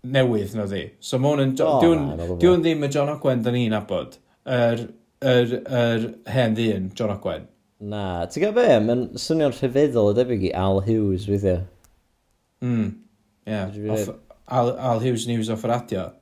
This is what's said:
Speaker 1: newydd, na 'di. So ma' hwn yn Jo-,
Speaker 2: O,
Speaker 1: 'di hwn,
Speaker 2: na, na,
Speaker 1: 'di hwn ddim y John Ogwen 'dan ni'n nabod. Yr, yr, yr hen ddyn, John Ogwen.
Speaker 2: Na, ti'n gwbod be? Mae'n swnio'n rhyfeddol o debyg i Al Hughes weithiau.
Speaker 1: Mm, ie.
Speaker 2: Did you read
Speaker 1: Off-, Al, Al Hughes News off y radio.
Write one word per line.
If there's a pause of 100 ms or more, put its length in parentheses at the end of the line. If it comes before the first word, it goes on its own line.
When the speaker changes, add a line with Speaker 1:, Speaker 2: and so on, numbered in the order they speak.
Speaker 1:
newydd,
na
'di. (120)
So
ma'
hwn
yn
Jo-,
Speaker 2:
O,
Speaker 1:
'di
hwn,
Speaker 2:
na,
na,
Speaker 1:
'di
hwn
ddim
y
John
Ogwen
'dan
ni'n
nabod. (300)
Yr, (360)
yr, (140)
yr (180)
hen
ddyn,
John
Ogwen. (320)
Speaker 2:
Na, (180)
ti'n
gwbod
be?
Mae'n (160)
swnio'n
rhyfeddol
o
debyg
i
Al
Hughes
weithiau. (1000)
Speaker 1:
Mm, (600)
ie.
Speaker 2:
Did
you
read
Speaker 1:
Off-, (320)
Al,
Al
Hughes
News
off
y
radio. (160)